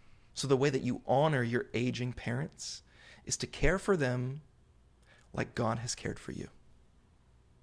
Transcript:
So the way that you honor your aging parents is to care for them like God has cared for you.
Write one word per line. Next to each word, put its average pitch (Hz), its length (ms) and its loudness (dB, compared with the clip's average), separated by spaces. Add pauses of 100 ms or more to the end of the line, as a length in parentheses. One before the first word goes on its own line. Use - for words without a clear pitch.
(340)
So - 160 -4
the 135 80 8
way 139 120 4
that 131 140 -2
you 123 240 -2
honor 139 360 4
your 117 300 0
aging 123 380 -2
parents - 720 -6 (420)
is - 120 -4
to - 100 -6
care 180 320 4
for 202 160 4
them 127 460 0 (920)
like - 220 -4
God 117 240 0
has 120 160 -6
cared - 240 -8
for - 140 -10
you. - 160 -10 (1120)